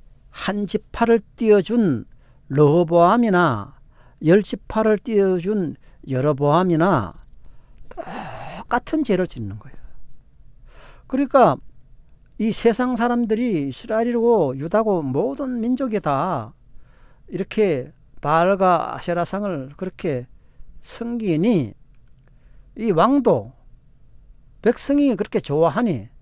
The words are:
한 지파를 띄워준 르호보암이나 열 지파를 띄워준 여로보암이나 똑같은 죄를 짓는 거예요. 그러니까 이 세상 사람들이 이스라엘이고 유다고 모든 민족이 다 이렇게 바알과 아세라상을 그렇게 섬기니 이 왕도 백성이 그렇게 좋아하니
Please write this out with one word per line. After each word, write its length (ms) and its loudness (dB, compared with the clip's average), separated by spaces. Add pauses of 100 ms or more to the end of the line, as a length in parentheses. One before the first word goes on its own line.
(320)
한 340 -4
지파를 540 0 (160)
띄워준 720 2 (440)
르호보암이나 1300 4 (500)
열 160 6
지파를 560 -2
띄워준 800 0 (340)
여로보암이나 1040 2 (760)
똑같은 1120 -6
죄를 240 0
짓는 320 -10
거예요. 180 -18 (1300)
그러니까 500 4 (800)
이 140 0
세상 440 0
사람들이 720 0
이스라엘이고 920 0
유다고 460 0
모든 560 -2
민족이 400 -2
다 540 -2 (720)
이렇게 640 -2 (300)
바알과 720 2
아세라상을 840 -4
그렇게 500 -6 (540)
섬기니 920 0 (1040)
이 140 -2
왕도 640 2 (1080)
백성이 540 2
그렇게 240 -4
좋아하니 680 0 (120)